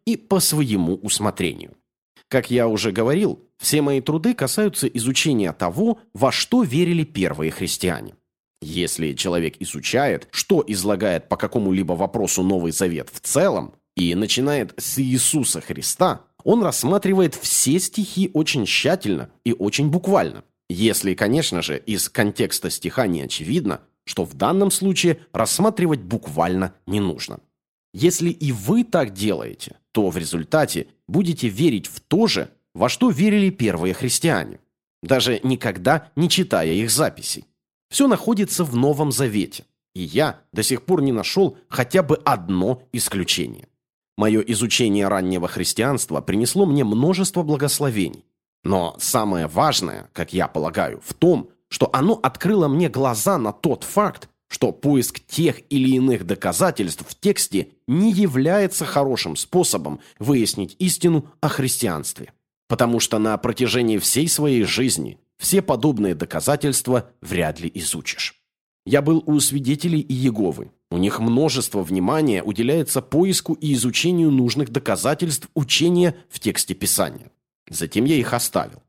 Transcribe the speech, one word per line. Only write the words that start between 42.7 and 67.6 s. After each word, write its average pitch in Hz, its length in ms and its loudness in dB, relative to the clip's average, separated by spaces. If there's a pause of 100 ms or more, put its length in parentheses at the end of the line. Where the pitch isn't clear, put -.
исключение. 90 720 -4 (520)
Мое 107 280 4
изучение 104 640 2
раннего 92 400 0
христианства 110 720 -2
принесло 117 460 0
мне 143 180 2
множество 170 580 0
благословений. 139 840 -2 (360)
Но 87 360 0
самое 98 480 0
важное, 82 640 -2
как 85 220 -6
я 90 140 0
полагаю, 80 540 -4
в - 120 -12
том, 165 340 2 (220)
что - 240 0
оно 185 280 2
открыло 156 460 2
мне 139 220 2
глаза 131 480 0
на 107 160 -4
тот - 300 -2
факт, - 440 -2 (200)
что - 220 0
поиск 139 500 0
тех 151 500 -2
или 131 260 4
иных 127 300 2
доказательств 95 840 -2
в - 100 -18
тексте - 500 0 (180)
не 190 260 4
является 180 720 2
хорошим 131 500 0
способом 80 680 -2 (180)
выяснить 107 600 0
истину 170 520 2 (100)
о 156 80 2
христианстве. 110 840 -4 (320)
Потому 117 340 2
что - 180 0
на 107 200 2
протяжении 117 580 0
всей 131 320 0
своей 139 360 2
жизни 90 540 -2 (200)
все 190 240 2
подобные 113 540 0
доказательства 123 960 -2 (100)
вряд 82 400 -4